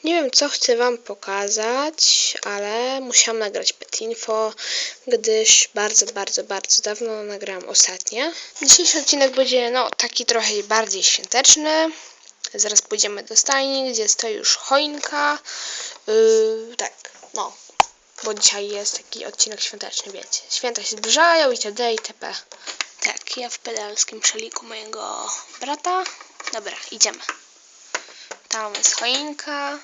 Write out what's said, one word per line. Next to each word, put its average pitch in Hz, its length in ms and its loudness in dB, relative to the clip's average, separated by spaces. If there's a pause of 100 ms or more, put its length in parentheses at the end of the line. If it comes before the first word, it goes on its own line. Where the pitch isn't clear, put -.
Nie 320 100 2
wiem, 294 160 2
co 285 180 4
chcę - 280 2
wam 240 220 2
pokazać, 214 1400 0 (100)
ale 220 560 -2
musiałam 233 380 2
nagrać 208 340 -2
pet - 280 -8
info, 220 520 -2 (540)
gdyż 220 680 4
bardzo, 208 320 2
bardzo, 196 380 -4
bardzo - 380 0
dawno 214 400 -6
nagrałam 196 460 -10
ostatnie. 214 640 2 (300)
Dzisiejszy 320 360 6
odcinek 269 360 4
będzie, 247 360 2
no, 247 200 0
taki - 360 -2
trochę 214 360 0
bardziej 214 400 0
świąteczny. 311 880 4 (640)
Zaraz 208 280 2
pójdziemy 208 400 -2
do 220 140 -4
stajni, 269 560 2
gdzie 220 160 0
stoi 226 260 0
już - 220 0
choinka. 294 800 0 (680)
Yy, 220 680 4
tak, - 160 -4 (420)
no. 208 180 -4 (680)
Bo 214 120 -2
dzisiaj 202 340 0
jest 208 280 -4
taki - 280 -12
odcinek 214 360 -4
świąteczny, 202 520 -8
wiecie. - 380 -8
Święta 233 320 -4
się 220 140 -6
zbliżają, 302 540 4
itd., 233 420 -2
itp. - 420 -8 (680)
Tak, - 360 -6
ja 247 120 -8
w - 100 -10
pedalskim 220 680 -4
szaliku 226 420 -2
mojego 220 640 -8 (300)
brata. 349 440 -2 (480)
Dobra, 202 240 -8 (140)
idziemy. 202 280 0 (1300)
Tam 214 260 -4
jest - 200 2
choinka. 285 880 -4